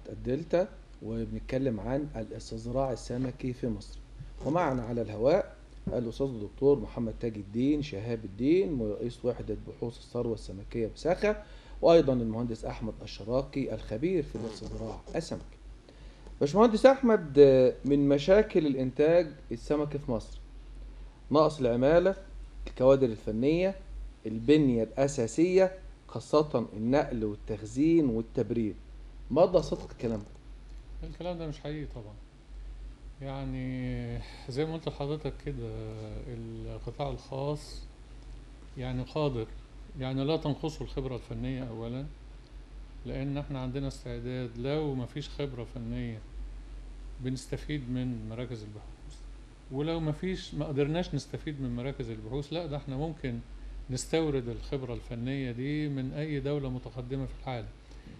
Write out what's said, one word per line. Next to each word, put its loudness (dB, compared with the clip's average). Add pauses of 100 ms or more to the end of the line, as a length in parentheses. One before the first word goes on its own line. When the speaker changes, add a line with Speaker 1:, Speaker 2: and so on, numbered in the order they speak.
Speaker 1:
الدلتا، 0 (340)
وبنتكلم -2
عن -2
الاستزراع -4
السمكي -4
في -4
مصر. -6 (480)
ومعنا 2
على -2
الهواء 2 (320)
الأستاذ 0
الدكتور 4
محمد -4
تاج -2
الدين 0
شهاب -4
الدين، 2
رئيس -4
وحدة -2 (120)
بحوث -8
الثروة -2
السمكية -6
بساخة، 2 (460)
وأيضا 8
المهندس -2
أحمد -6 (100)
الشراقي -2
الخبير -2
في -8
الاستزراع -6 (160)
السمكي. -6 (1000)
باشمهندس 8
أحمد، 8 (440)
من 6
مشاكل 6
الإنتاج 4 (260)
السمكي 0
في -4
مصر -4 (920)
نقص 6
العمالة، 6 (520)
الكوادر 8
الفنية، 2 (520)
البنية 6
الأساسية، 4 (300)
خاصة 2 (100)
النقل 2
والتخزين 2
والتبريد. 0 (540)
مدى 6
صدق -4
الكلام -4
ده؟ -14
Speaker 2:
الكلام -8
ده -6
مش -8
حقيقي -8
طبعا. -12 (1080)
يعني -4 (300)
زي 0
ما -4
قلت -6
لحضرتك -4 (140)
كده، -6 (600)
القطاع -8
الخاص -6 (960)
يعني -4
قادر، -2 (540)
يعني -2
لا 2
تنقصه -2
الخبرة -6
الفنية -6
أولا، -6 (1000)
لأن -4
احنا -6
عندنا -4
استعداد -6
لو 0
مفيش -6
خبرة -6 (100)
فنية -6 (1040)
بنستفيد -6
من -4
مراكز -8
البحوث، -14 (540)
ولو -2
مفيش، -2
ما -2
قدرناش 0
نستفيد -6
من -4
مراكز -4
البحوث، -6
لا -4
ده -4
احنا -6
ممكن -4 (520)
نستورد 0
الخبرة -6
الفنية -4
دي -2
من -4
أي -4
دولة -2
متقدمة -6
في -8 (120)
العالم. -6 (540)